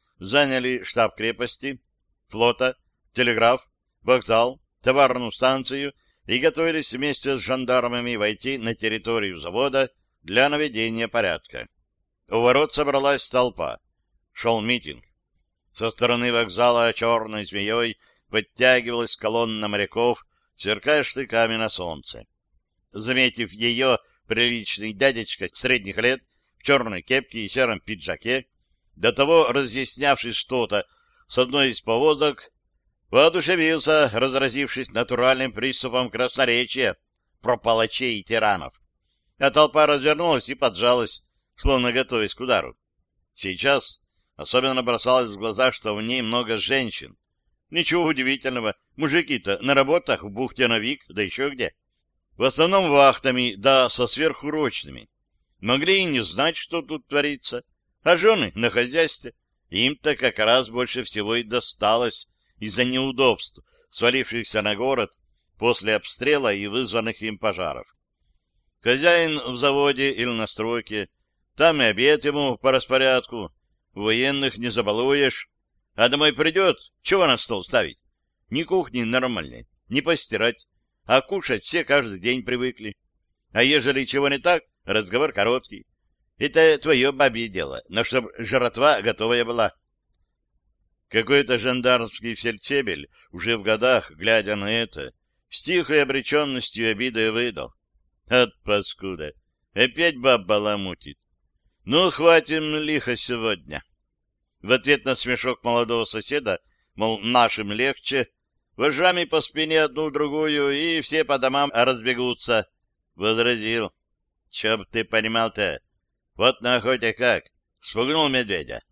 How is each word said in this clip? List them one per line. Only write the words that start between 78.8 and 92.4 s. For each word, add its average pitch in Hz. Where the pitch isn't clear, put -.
нормальной, 110
ни 135
постирать. 120
А 131
кушать 135
все 165
каждый 120
день 123
привыкли. 123
А 110
ежели 135
чего 139
не 139
так, 165
разговор 107
короткий. 113
Это 156
твоё 139
бабье 123
дело, 76
но 107
чтоб 120
жратва 120
готовая 117
была. 117
Какой-то 120
жандармский 117
фельдфебель, 113